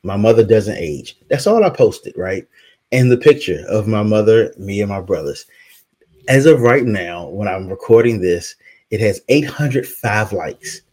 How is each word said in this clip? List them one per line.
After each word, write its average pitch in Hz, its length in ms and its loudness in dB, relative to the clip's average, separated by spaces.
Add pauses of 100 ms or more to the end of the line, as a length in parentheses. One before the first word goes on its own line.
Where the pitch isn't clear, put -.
My 98 120 -6
mother 113 280 4
doesn't 107 340 0
age." 78 380 -10 (120)
That's - 200 -2
all 220 160 2
I 185 60 2
posted, - 460 -2
right? 95 300 -8 (460)
And 127 180 4
the 123 60 4
picture - 520 2
of 104 200 -2
my 107 160 0
mother, 107 540 2
me, 101 220 -6
and 101 80 -2
my 98 120 -6
brothers. 87 460 -8 (800)
As 135 180 4
of 147 140 6
right 120 240 2
now, 87 440 -6
when 98 200 -6
I'm 95 200 -6
recording 113 520 2
this, 87 340 -2 (360)
it 107 100 -4
has 104 280 -2
eight 147 180 4
hundred 139 420 -4
five 107 440 -4
likes 80 500 -10 (100)